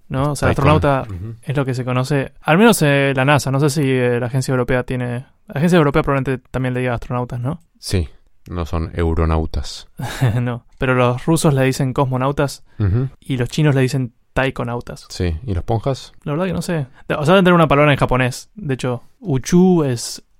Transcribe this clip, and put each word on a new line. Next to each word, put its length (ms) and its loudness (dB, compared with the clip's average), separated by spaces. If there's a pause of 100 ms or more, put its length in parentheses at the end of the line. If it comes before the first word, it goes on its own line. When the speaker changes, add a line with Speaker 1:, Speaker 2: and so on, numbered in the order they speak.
Speaker 1:
¿no? 220 -2
O 40 -4
sea, 140 -2
Speaker 2:
Taikon. 200 2
Speaker 1:
astronauta 380 2
Speaker 2:
Ujú. 360 -12
Speaker 1:
es 120 -6
lo 100 0
que 100 -4
se 100 -6
conoce, 560 -2
al 160 2
menos, 240 6
eh, 340 2
la 100 2
nasa. 260 2
No 80 0
sé 100 2
si, 140 -2
eh, 360 0
la 80 -2
agencia 240 -4
europea 320 0
tiene, 420 -6 (220)
la 80 -18
agencia 220 4
europea 240 4
probablemente 480 -2
también 240 -4
le 60 -4
diga 160 -2
astronautas, 440 -6
¿no? 200 -6 (180)
Speaker 2:
Sí, 320 -4 (400)
no 160 -6
son 300 -4
euronautas. 920 -2 (100)
Speaker 1:
<laughs> 440 -2
No, 240 -6 (140)
pero 160 2
los 320 2
rusos 260 4
le 100 2
dicen 300 0
cosmonautas 680 -2 (160)
Speaker 2:
Ujú. 300 0 (100)
Speaker 1:
y 180 -6
los 120 -2
chinos 260 2
le 60 2
dicen 320 -2 (200)
taikonautas. 760 -6
Speaker 2:
Sí, 360 -4
¿y 80 -6
los 100 -4
ponjas? 500 -4 (100)
Speaker 1:
La 80 -6
verdad 160 -2
que 60 -6
no 100 -6
sé. 240 -4 (200)
De-, 60 -2
o 100 -4
sea, 120 6
deben 100 6
tener 80 6
una 140 6
palabra 260 4
en 60 0
japonés. 560 -2
De 180 -6
hecho, 300 -6 (160)
uchu 640 2
es 400 -6 (160)